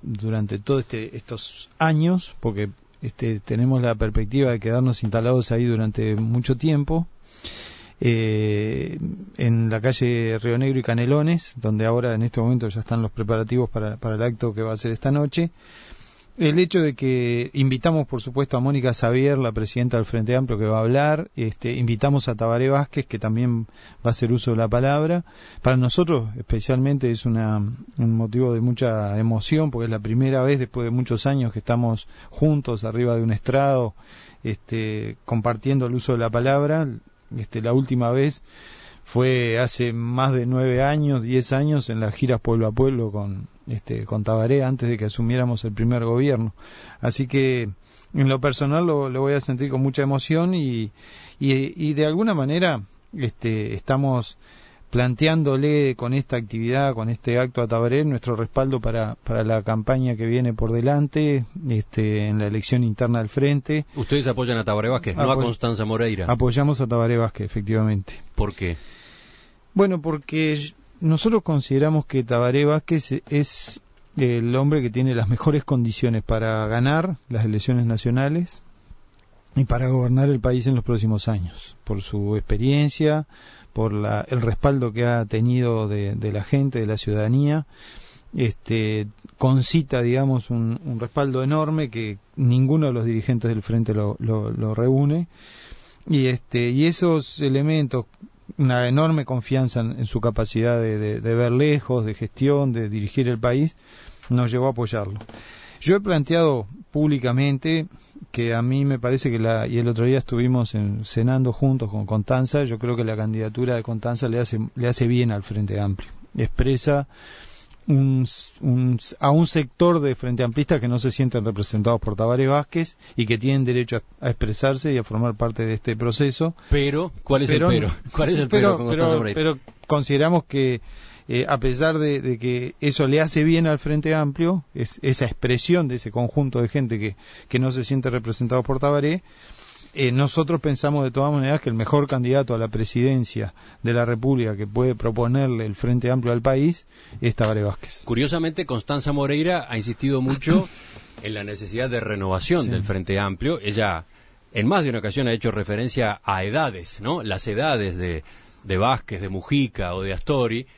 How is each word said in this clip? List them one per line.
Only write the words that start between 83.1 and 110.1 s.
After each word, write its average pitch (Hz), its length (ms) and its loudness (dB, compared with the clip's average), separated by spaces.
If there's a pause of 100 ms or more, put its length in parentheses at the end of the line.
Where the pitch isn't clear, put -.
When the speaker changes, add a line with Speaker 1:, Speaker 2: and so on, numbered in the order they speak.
Speaker 1:
por 110 220 0
la, 104 340 -2
el 123 140 -2
respaldo 120 500 2
que 120 140 0
ha 120 180 2
tenido 113 640 2
de, 101 280 -2
de 107 180 -4
la 101 100 -4
gente, 135 380 0
de 107 60 -2
la 107 100 -2
ciudadanía. 131 680 0 (680)
Este, 110 720 -2 (300)
concita, 131 640 2
digamos, 127 480 0
un, 117 340 -2
un 127 160 -6
respaldo 131 440 -2
enorme 156 460 0
que 110 280 -6 (180)
ninguno 135 520 4
de 131 60 0
los 117 120 0
dirigentes 117 420 0
del 110 140 0
Frente 113 320 0
lo, 104 260 -2
lo, 110 320 -2
lo 110 240 -4
reúne. 143 540 2 (800)
Y, 139 160 2
este, 123 460 -2
y 139 160 2
esos 165 520 0
elementos 139 680 0 (500)
una 123 300 4
enorme 151 380 2
confianza 131 560 0
en, 113 180 -2
en 123 60 -2
su 110 160 -2
capacidad 113 600 0
de, 110 160 0
de, 107 240 -2
de 113 140 0
ver 120 160 2
lejos, 131 540 2
de 107 80 -4
gestión, 135 600 0
de 113 160 -4
dirigir 107 380 -2
el 120 120 0
país, 127 360 0 (540)
nos 123 220 2
llevó 127 160 0
a 135 40 0
apoyarlo. 107 480 -4 (600)
Yo 170 160 4
he 208 40 4
planteado 160 680 2 (240)
públicamente 143 960 0 (440)
que 117 220 -2
a 117 80 0
mí 131 240 2
me 135 140 0
parece 123 320 0
que 113 80 0
la, 113 280 0
y 117 120 -2
el 117 80 2
otro 117 180 2
día 131 140 4